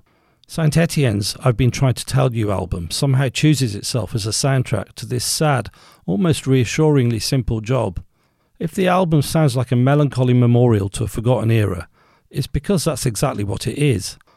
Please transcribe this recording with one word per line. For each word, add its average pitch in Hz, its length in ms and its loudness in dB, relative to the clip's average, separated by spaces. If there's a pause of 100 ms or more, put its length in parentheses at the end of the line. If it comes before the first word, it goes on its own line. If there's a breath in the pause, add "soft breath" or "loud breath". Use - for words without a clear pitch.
(480 soft breath)
Saint 156 300 0
Etienne's 131 680 0
I've 123 140 2
Been 123 140 2
Trying 131 240 0
to - 100 -10
Tell 135 280 0
You 107 180 -2
album 92 380 -4
somehow 139 380 0
chooses 127 480 2
itself - 400 -6
as 101 100 -4
a 110 60 -4
soundtrack 123 640 -2
to - 120 -14
this 117 200 -4
sad, 139 440 -2 (360 loud breath)
almost 175 420 0
reassuringly 131 720 2
simple 120 400 -2
job. 110 420 -4 (580)
If 170 120 -6
the 185 160 0
album 175 340 2
sounds 143 360 2
like 127 160 -2
a 123 40 2
melancholy 131 560 2
memorial 120 560 4
to - 140 -6
a 98 60 -6
forgotten 113 420 0
era, 101 380 -2 (400 soft breath)
it's - 180 -6
because 156 380 -2
that's 143 200 -2
exactly 117 380 -2
what 104 240 -6
it 117 100 -6
is. 135 400 -2 (200 soft breath)